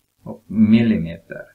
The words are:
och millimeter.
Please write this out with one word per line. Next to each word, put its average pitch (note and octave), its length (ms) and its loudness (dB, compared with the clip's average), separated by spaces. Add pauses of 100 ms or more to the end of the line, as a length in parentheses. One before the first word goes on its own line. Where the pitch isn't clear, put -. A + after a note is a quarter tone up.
(240)
och - 240 -16
millimeter. G#2 1080 0